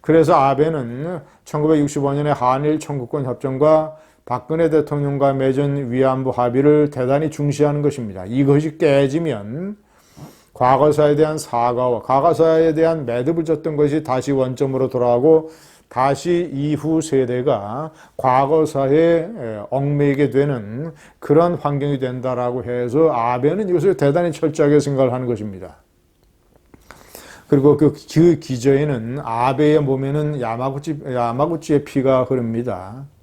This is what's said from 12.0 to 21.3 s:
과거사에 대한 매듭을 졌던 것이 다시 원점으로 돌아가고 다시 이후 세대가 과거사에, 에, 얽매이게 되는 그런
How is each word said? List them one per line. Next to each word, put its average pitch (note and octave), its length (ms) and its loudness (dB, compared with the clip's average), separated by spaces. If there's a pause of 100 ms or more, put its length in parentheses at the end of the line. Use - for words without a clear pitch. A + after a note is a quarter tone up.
과거사에 D#3+ 720 2
대한 D#3+ 320 0
매듭을 C#3 400 -2
졌던 D#3 300 -4
것이 D3 260 0
다시 C3 300 -2
원점으로 C3 560 -2
돌아가고 C3 640 2 (380)
다시 D3 640 -2
이후 D3+ 480 -2
세대가 B2+ 920 -2 (260)
과거사에, C#3 760 2
에, E3 760 0
얽매이게 C#3+ 580 0
되는 C3 640 -4 (280)
그런 E3+ 340 2